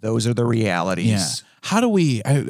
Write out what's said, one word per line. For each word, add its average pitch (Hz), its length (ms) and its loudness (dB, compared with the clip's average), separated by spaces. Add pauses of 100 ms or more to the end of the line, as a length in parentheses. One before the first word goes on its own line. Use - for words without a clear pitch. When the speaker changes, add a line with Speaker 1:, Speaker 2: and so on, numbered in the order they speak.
Speaker 1:
Those 110 260 -2
are 120 80 0
the 120 100 0
realities. 95 640 0
Speaker 2:
Yeah. 98 180 0 (440)
How 220 100 2
do 240 80 2
we, 160 360 2
I, 139 260 0